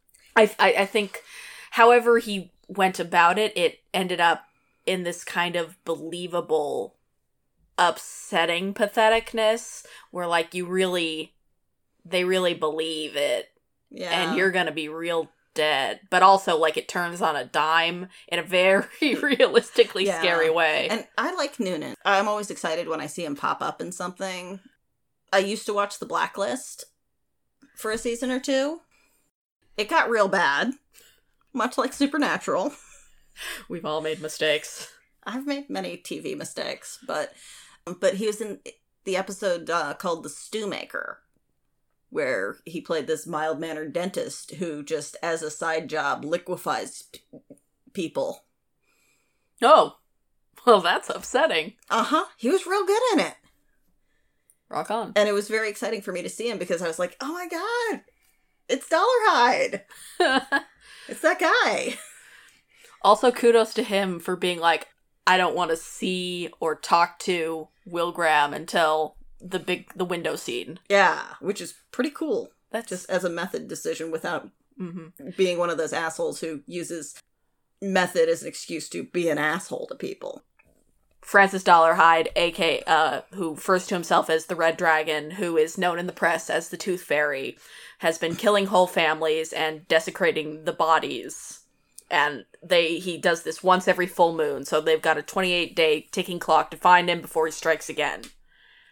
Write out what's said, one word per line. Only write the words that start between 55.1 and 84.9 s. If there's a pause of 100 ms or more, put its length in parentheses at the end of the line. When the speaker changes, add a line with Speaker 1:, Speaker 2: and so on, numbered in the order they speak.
Speaker 2:
And
it
was
very
exciting
for
me
to
see
him
because
I
was
like,
"Oh
my
God, (640)
it's
Dollarhide." (360)
Speaker 1:
<laughs> (440)
Speaker 2:
It's
that
guy. (1040)
Speaker 1:
Also,
kudos
to
him
for
being
like, (400)
"I
don't
want
to
see (100)
or
talk
to (180)
Will
Graham
until (240)
the
big,
the
window
scene." (100)
Speaker 2:
Yeah, (200)
which
is (160)
pretty
cool. (180)
Speaker 1:
That's
Speaker 2:
Just
as
a
method
decision
without (300)
Speaker 1:
Mm-hmm.
Speaker 2:
being
one
of
those
assholes
who
uses (640)
method
as
an
excuse
to
be
an
asshole
to
people. (800)
Speaker 1:
Francis
Dollarhide,
A
K,
uh, (140)
who
refers
to
himself
as
the
Red
Dragon,